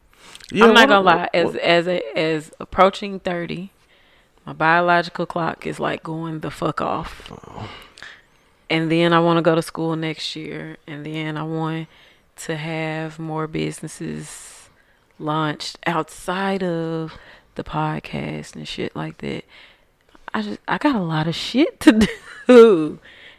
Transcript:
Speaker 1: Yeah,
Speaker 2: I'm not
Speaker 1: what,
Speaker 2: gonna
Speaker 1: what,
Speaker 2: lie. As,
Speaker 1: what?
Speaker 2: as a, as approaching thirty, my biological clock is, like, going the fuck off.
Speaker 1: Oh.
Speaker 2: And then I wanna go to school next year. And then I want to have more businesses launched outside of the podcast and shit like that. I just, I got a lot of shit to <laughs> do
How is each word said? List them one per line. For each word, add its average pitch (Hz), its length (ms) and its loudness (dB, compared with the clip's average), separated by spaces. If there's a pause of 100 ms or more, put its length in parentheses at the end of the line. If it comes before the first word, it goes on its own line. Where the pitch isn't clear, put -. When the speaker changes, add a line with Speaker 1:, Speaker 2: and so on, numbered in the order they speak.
(520)
Speaker 1:
Yeah, 208 140 6
Speaker 2:
I'm 226 80 8
not 226 80 10
Speaker 1:
what, 220 80 8
Speaker 2:
gonna 202 160 6
Speaker 1:
what, 170 120 8
Speaker 2:
lie. 175 160 -2
As, 170 200 4
Speaker 1:
what? - 40 -6
Speaker 2:
as 170 300 2
a, 180 300 -4
as 160 420 -2
approaching 196 600 2
thirty, 175 520 -6 (760)
my 143 80 -12
biological 170 720 2
clock 165 420 -6
is, 156 120 -8
like, 151 240 -4
going 160 360 -8
the 156 120 -8
fuck 160 300 -4
off. - 500 -6
Speaker 1:
Oh. - 380 -16 (1000)
Speaker 2:
And 160 220 0
then 170 220 4
I 165 60 6
wanna 170 220 4
go 160 140 4
to 165 60 2
school 160 340 -4
next 160 400 -6
year. 156 420 -12 (100)
And 147 180 -14
then 156 320 -6
I 151 60 -6
want 160 440 -4 (500)
to - 180 -8
have 160 640 -6
more 156 280 -6
businesses 156 1200 -10 (480)
launched 151 680 -4
outside 185 800 -4
of 165 540 -4 (380)
the - 80 -8
podcast 151 920 -6
and 156 120 -14
shit - 280 -8
like 160 220 -10
that. - 260 -8 (880)
I 220 100 -2
just, 208 240 -8
I 180 100 -2
got 294 180 2
a 202 60 0
lot 160 260 -2
of 165 80 -2
shit - 460 0
to 220 260 4 (200)
<laughs> - 200 -16
do 214 520 8 (400)